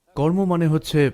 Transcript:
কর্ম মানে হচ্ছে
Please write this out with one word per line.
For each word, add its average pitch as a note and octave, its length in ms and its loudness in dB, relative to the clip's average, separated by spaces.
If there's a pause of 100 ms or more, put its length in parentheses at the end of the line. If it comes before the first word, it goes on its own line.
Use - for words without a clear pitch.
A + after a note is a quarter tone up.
(160)
কর্ম D#3+ 280 0
মানে E3+ 220 0
হচ্ছে D#3 340 0 (140)